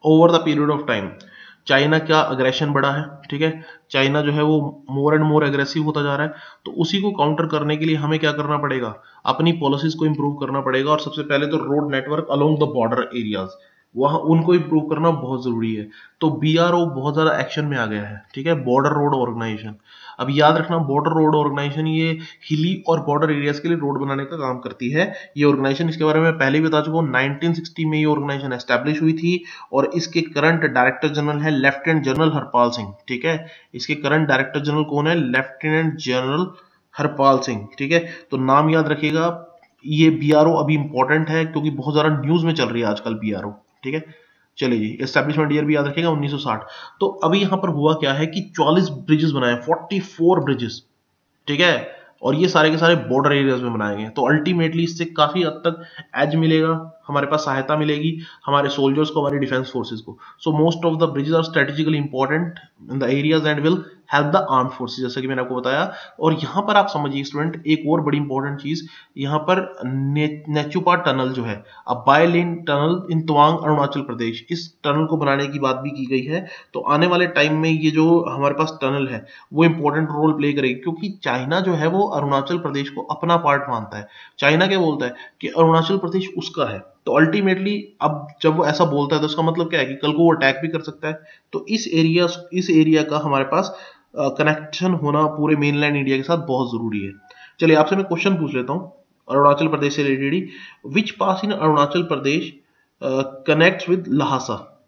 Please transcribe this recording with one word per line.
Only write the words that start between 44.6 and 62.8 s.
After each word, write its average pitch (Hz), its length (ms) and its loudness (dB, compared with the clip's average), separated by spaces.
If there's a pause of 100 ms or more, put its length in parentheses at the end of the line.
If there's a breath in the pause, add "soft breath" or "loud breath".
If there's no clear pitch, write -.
जी, 110 240 -4
establishment 147 500 0
year 147 120 0
भी 151 120 2
याद 143 100 0
रखेगा, 165 240 -2
उन्नीस 143 200 -2
सौ 147 60 -6
साठ। 120 280 -4 (360 loud breath)
तो 190 60 2 (180)
अभी 180 160 2
यहाँ 190 160 0
पर 190 120 -4
हुआ 151 260 2
क्या 139 180 -2
है 151 140 0
कि 190 140 -6 (160)
चालीस 165 320 4
ब्रिजेस 151 420 0
बनाए, 123 260 0
फ़ोर्टी 156 440 -4
फ़ोर 170 400 2
bridges, 123 420 -4 (680)
ठीक 147 120 -2
है, 143 380 0 (240 loud breath)
और 139 120 2
ये 175 140 2
सारे 156 220 4
के 160 80 0
सारे 165 160 6
border 135 380 0
areas 135 300 2
में 120 100 -4
बनाए 104 240 -2
गए 107 60 -8
हैं। 110 120 -10
तो 131 140 -2
ultimately 165 540 0
इससे 165 220 -4
काफ़ी 160 380 0
हद 156 240 -4
तक 165 180 -4 (320 loud breath)
edge 151 180 0
मिलेगा, 160 600 0 (100)
हमारे 143 200 -2
पास 151 180 -2
सहायता 135 320 -2
मिलेगी 151 420 -2 (280 loud breath)
हमारे 143 220 2
soldiers 139 420 0
को, 156 100 -2
हमारी 143 180 -2
defense 131 340 -2
forces 113 280 -6
को। 104 180 -18 (220 loud breath)
So 160 140 -2
most 165 300 2
of 160 140 0
the 165 100 2
bridges 139 280 -2
are 160 100 2
strategically 151 560 0
important 143 580 -2 (300)